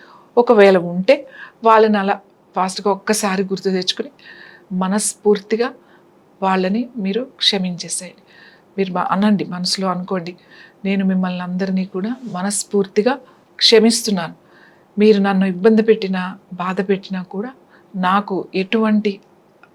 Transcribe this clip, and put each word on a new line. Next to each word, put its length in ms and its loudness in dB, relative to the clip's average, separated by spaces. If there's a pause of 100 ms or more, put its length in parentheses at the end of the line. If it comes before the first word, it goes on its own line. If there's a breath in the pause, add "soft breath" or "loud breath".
(380 soft breath)
ఒకవేళ 400 6
ఉంటే 480 0 (380 loud breath)
వాళ్ళని 340 6
అలా 220 -2 (360)
ఫాస్ట్గా 340 -2
ఒక్కసారి 520 -2
గుర్తు 280 -4
తెచ్చుకుని 380 -4 (640 loud breath)
మనస్ఫూర్తిగా 1000 -2 (720 soft breath)
వాళ్ళని 540 0
మీరు 280 -4
క్షమించేసేయండి. 960 -4 (560 soft breath)
మీరు 140 -2
మా-, 180 -2
అనండి, 340 2
మనసులో 440 -6
అనుకోండి, 480 -6 (480 soft breath)
"నేను 200 0
మిమ్మల్ని 380 -2
అందరినీ 420 -4
కూడా 320 -6 (160)
మనస్ఫూర్తిగా 840 -2 (380 soft breath)
క్షమిస్తున్నాను. 800 2 (640 soft breath)
మీరు 220 6
నన్ను 260 2
ఇబ్బంది 360 2
పెట్టినా, 560 0 (140)
బాధ 360 -6
పెట్టినా 340 -4
కూడా 280 -10 (460 soft breath)
నాకు 580 -2
ఎటువంటి, 680 0 (540)